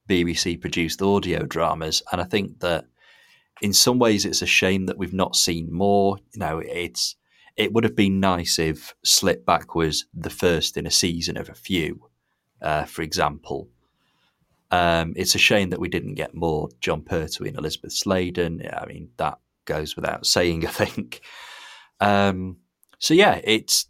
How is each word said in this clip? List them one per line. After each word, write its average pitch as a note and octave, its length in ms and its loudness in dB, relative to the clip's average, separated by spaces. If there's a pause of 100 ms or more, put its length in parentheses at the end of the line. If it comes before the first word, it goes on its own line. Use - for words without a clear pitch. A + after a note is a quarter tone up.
B F2+ 180 4
B E2+ 100 0
C E2+ 220 -2
produced E2+ 440 -4
audio G2 460 2
dramas. - 560 -2 (100)
And F#2 80 0
I F2+ 40 -2
think G2 360 -4
that E2+ 240 -2 (800)
in G#2 100 0
some B2 260 4
ways G#2+ 260 4
it's F2 180 -2
a F2 40 -2
shame F#2+ 400 2
that F#2 120 -6
we've F#2 160 -6
not F#2 220 0
seen E2 360 0
more. G2 460 4 (160)
You A2 60 -10
know, D#2+ 180 -4
it's, - 580 -6 (440)
it G#2 140 0
would A2+ 100 4
have G#2+ 100 0
been F#2+ 260 2
nice F2 380 0
if D#2+ 360 -2 (100)
Slipback - 680 2
was D#2+ 400 0
the E2 160 -8
first E2+ 480 0
in E2+ 80 -4
a D#2 40 -6
season E2+ 460 0
of - 140 -10
a - 40 -18
few, - 540 -4 (540)
uh, D2+ 240 -2
for - 160 -8
example. D2 680 -4 (1000)
Um, E2+ 440 2
it's F#2 200 0
a F#2 40 -2
shame G2+ 300 4
that F2+ 120 -4
we F2 100 -4
didn't F#2+ 240 -4
get - 180 -6
more D#2+ 380 -2 (100)
Jon D#2+ 220 -2
Pertwee - 460 -6
and - 100 -10
Elizabeth - 340 -6
Sladen. F2+ 800 -2
I - 140 -8
mean, E2 320 -16
that D#2+ 200 -4 (280)
goes D2+ 280 -4
without D#2 300 -6
saying, F2 420 2
<laughs> - 0 -
I - 40 -2
think. - 500 -4 (800)
Um, G2 560 2 (420)
so - 140 0
yeah, E3+ 320 6
it's, - 460 2